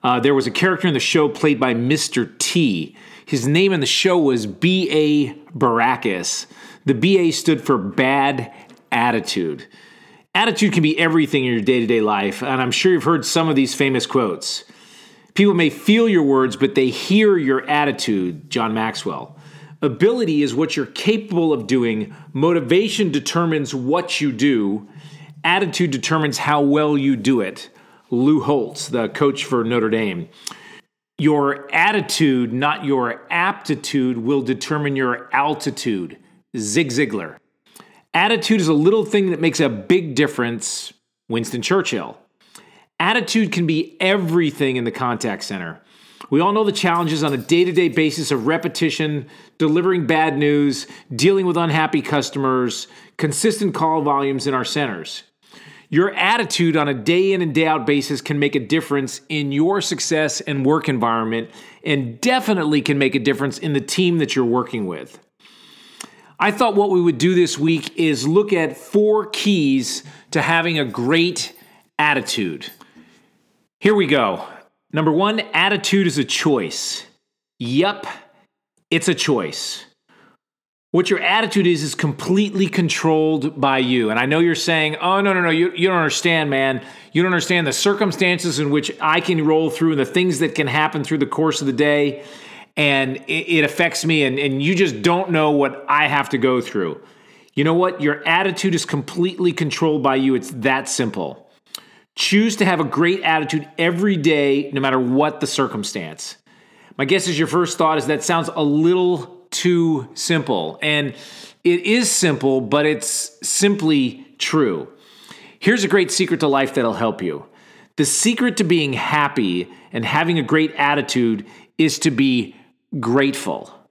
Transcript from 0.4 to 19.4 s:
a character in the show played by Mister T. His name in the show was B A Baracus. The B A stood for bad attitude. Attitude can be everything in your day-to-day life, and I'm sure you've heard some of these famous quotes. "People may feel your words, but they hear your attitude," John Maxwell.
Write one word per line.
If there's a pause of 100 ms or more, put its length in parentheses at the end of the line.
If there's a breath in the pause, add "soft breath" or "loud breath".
a
character
in
the
show
played
by
Mister (100)
T. (300 loud breath)
His
name
in
the
show
was
B
A (240)
Baracus. (400 loud breath)
The
B
A
stood
for
bad (380 loud breath)
attitude. (720 loud breath)
Attitude
can
be
everything
in
your
day-to-day
life,
and
I'm
sure
you've
heard
some
of
these
famous
quotes. (680 loud breath)
"People
may
feel
your
words,
but
they
hear
your
attitude,"
John
Maxwell. (460 loud breath)